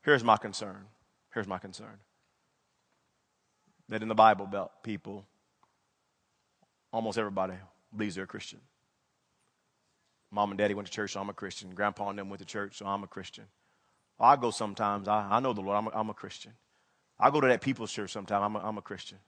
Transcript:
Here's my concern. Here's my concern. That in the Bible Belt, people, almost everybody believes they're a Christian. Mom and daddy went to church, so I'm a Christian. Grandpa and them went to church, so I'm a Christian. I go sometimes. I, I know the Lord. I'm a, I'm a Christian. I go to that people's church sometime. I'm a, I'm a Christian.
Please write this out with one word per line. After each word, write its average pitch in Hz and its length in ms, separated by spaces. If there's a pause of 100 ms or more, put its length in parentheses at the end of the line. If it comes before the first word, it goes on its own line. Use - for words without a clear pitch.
Here's 139 200
my 113 140
concern. 98 500 (460)
Here's 104 140
my 95 100
concern. 101 420 (1900)
That 107 120
in 110 60
the 110 80
Bible 107 320
Belt, 98 240 (120)
people, 101 420 (1700)
almost 113 240
everybody 95 380 (380)
believes 104 220
they're 95 80
a 95 40
Christian. - 340 (1700)
Mom 104 200
and 98 60
daddy 101 180
went 101 120
to - 60
church, 104 180
so 98 80
I'm 98 100
a 101 40
Christian. 92 420
Grandpa 101 320
and 101 100
them 98 120
went 98 100
to 95 60
church, 101 320
so 101 80
I'm 101 180
a 92 40
Christian. 101 420 (680)
I 127 200
go 120 140
sometimes. 101 580
I, 104 200
I 110 120
know 135 100
the 104 80
Lord. 98 180
I'm 107 100
a, 110 60
I'm 110 160
a 104 40
Christian. - 400 (680)
I 135 120
go 147 100
to 131 60
that 120 120
people's 120 320
church 101 200
sometime. 101 320
I'm 104 120
a, 98 100
I'm 107 120
a 98 40
Christian. 98 460